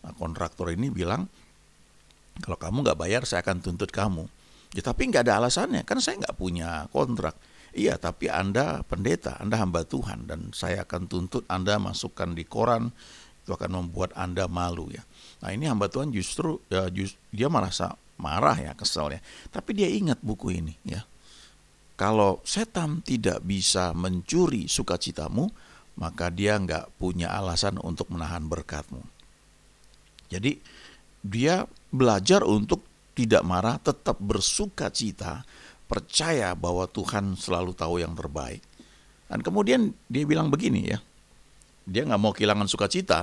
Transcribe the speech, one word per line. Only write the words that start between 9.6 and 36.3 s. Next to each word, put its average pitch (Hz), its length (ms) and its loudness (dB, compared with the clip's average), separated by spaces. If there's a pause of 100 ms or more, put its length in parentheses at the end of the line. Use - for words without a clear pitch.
Tuhan, 62 400 -6
dan 82 240 -8
saya 95 320 -4
akan 90 240 -6
tuntut 92 400 -4
Anda 95 320 2
masukkan 95 560 -6
di 85 80 -8
koran, 117 480 0 (480)
itu 92 160 -8
akan 90 160 -4 (160)
membuat 90 240 -2
Anda 90 400 -2
malu," 87 400 -4
ya. - 80 -12 (440)
Nah, 95 80 -4
ini 135 160 -2
hamba 101 240 2
Tuhan 139 200 -2
justru, 147 480 -2 (120)
ya, 95 160 2
jus-, 95 280 -6 (120)
dia 123 240 0
merasa 92 400 0 (240)
marah, 107 400 2
ya, 76 160 -6
kesel, 73 400 -4
ya. - 80 -10 (320)
Tapi - 240 -6
dia 202 160 4
ingat 196 320 0
buku 101 320 -4
ini, 80 240 -4
ya. 87 240 -8 (920)
Kalau 101 480 4
setan 170 600 -2
tidak 107 400 0
bisa 92 480 2
mencuri 90 760 0
sukacitamu, 90 800 -2 (480)
maka 82 320 -4
dia 101 280 2
nggak 85 440 -2
punya 90 320 -2
alasan 95 480 0
untuk - 320 -4
menahan 82 360 -4
berkatmu. 76 520 -6 (1300)
Jadi, 107 280 0 (600)
dia 127 440 2 (280)
belajar 127 520 6
untuk 104 400 2 (320)
tidak 120 280 6
marah, 95 360 2
tetap - 400 0
bersukacita, 107 1200 -2 (420)
percaya 120 680 0